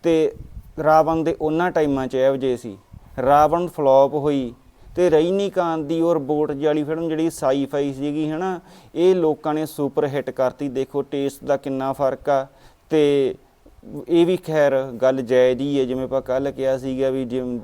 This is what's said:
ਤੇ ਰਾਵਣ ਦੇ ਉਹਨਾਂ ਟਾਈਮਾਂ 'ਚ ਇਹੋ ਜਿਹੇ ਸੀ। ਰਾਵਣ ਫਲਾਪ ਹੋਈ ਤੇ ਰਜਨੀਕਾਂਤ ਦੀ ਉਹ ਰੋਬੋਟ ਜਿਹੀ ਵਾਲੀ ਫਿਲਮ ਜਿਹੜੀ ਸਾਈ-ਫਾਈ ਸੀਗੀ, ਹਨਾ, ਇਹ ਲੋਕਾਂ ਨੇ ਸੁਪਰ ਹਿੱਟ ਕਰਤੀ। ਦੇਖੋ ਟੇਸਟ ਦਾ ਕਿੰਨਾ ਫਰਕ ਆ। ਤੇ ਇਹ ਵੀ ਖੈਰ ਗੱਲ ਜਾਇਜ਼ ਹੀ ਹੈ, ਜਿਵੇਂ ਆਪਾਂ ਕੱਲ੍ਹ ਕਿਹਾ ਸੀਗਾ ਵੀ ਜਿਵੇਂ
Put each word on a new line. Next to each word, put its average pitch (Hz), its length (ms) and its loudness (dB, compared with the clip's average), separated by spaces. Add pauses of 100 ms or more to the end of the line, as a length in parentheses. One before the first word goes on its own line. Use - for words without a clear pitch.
ਤੇ 160 320 2 (480)
ਰਾਵਣ 156 400 4
ਦੇ 165 180 -2
ਉਹਨਾਂ 160 300 0
ਟਾਈਮਾਂ 139 360 0
'ਚ 123 80 -6
ਇਹੋ 135 200 2
ਜਿਹੇ 127 220 -2
ਸੀ। 104 200 -14 (440)
ਰਾਵਣ 151 460 4
ਫਲਾਪ 139 460 4
ਹੋਈ 139 400 -2 (420)
ਤੇ 180 140 2
ਰਜਨੀਕਾਂਤ 170 720 0
ਦੀ 165 200 -2
ਉਹ 170 120 2
ਰੋਬੋਟ 147 380 -2
ਜਿਹੀ 143 140 -6
ਵਾਲੀ 151 180 0
ਫਿਲਮ 160 260 -4
ਜਿਹੜੀ 160 200 -2
ਸਾਈ-ਫਾਈ 139 640 -2
ਸੀਗੀ, 147 360 -6
ਹਨਾ, 175 300 -6 (360)
ਇਹ 180 200 4
ਲੋਕਾਂ 156 380 -2
ਨੇ 156 120 -2
ਸੁਪਰ 147 420 -2
ਹਿੱਟ 135 220 -4
ਕਰਤੀ। 131 400 -4
ਦੇਖੋ 131 320 -4
ਟੇਸਟ 139 420 -6
ਦਾ 139 140 0
ਕਿੰਨਾ 135 360 -4
ਫਰਕ 135 360 -2
ਆ। 139 180 0 (420)
ਤੇ 143 460 2 (720)
ਇਹ 170 180 4
ਵੀ 175 120 0
ਖੈਰ 135 540 0 (100)
ਗੱਲ 131 200 2
ਜਾਇਜ਼ 127 400 2
ਹੀ 143 180 -2
ਹੈ, 131 60 2
ਜਿਵੇਂ 127 180 -4
ਆਪਾਂ 131 180 -2
ਕੱਲ੍ਹ 131 280 -2
ਕਿਹਾ 131 280 -2
ਸੀਗਾ 131 320 -2
ਵੀ 131 160 -2
ਜਿਵੇਂ 123 380 -4